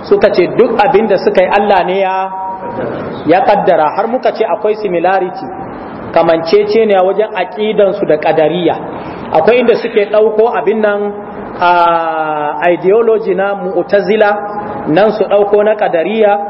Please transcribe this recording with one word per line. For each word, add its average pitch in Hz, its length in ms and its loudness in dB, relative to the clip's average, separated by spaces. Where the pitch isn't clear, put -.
Suka 208 260 2
ce 180 220 2
duk 220 240 2
abin 208 320 2
da 196 80 2
suka 202 240 2
yi 180 80 2
Allah 202 380 2
ne 180 120 -2
ya, 190 180 0
ya 170 160 4
kaddara. 170 560 2
Har 208 100 -2
muka 240 300 -2
ce 220 80 -2
akwai 208 320 -2
similarity, 185 720 -2
kamanceceniya 202 880 2
wajen 196 320 0
aqidansu 202 720 0
da 151 160 2
qadariya. 160 560 0
Akwai 202 280 4
inda 240 200 2
suke 208 320 -2
ɗauko 214 320 2
abin 214 240 0
nan, 202 160 0
a 165 1120 0
ideology 196 680 2
na 196 200 -2
Mu'tazila, 196 760 0
nan 190 240 4
su 190 80 0
ɗauko 202 400 2
na 214 120 2
qadariya 202 560 0